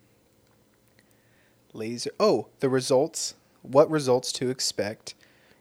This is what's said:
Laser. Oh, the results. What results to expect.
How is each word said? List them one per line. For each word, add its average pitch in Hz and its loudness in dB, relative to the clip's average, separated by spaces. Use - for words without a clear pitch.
Laser. 113 -8
Oh, 185 2
the 135 0
results. 131 0
What 151 4
results 127 0
to 127 -4
expect. - -6